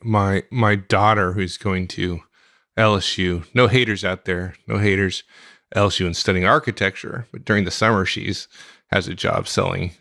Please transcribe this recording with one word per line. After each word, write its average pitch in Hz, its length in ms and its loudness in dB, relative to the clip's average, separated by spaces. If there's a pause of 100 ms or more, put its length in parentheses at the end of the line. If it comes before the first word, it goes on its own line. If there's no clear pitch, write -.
my, 98 500 2
my 110 240 4
daughter, 101 580 2
who's 95 240 -4
going 92 320 -4
to 90 320 -4 (560)
L 107 180 4
S - 220 -2
U, 90 260 -2 (100)
no 127 140 6
haters 110 360 0
out 92 220 -4
there, 90 300 -6 (120)
no 110 100 -2
haters, 98 460 0 (500)
L 104 140 4
S - 140 -2
U 92 40 0
and 85 120 -4
studying 92 280 0
architecture, 113 840 -2
but - 140 -18
during 104 180 2
the 85 80 -2
summer 110 340 2
she's - 420 -6 (440)
has 95 160 -2
a 92 80 -6
job - 320 -2
selling 90 540 -2